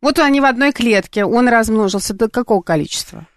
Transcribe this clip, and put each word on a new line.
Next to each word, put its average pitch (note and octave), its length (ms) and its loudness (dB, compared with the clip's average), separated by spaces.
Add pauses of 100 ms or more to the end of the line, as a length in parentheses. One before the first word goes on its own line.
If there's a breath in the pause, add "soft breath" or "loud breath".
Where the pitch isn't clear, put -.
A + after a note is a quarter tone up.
Вот C#4+ 160 0
они C#4 220 2
в C#4 40 2
одной C4+ 280 2
клетке, G#3 520 0
он A#3 240 2
размножился. A3 680 0
До A3 140 0
какого A3+ 340 -2
количества? - 640 -6 (100)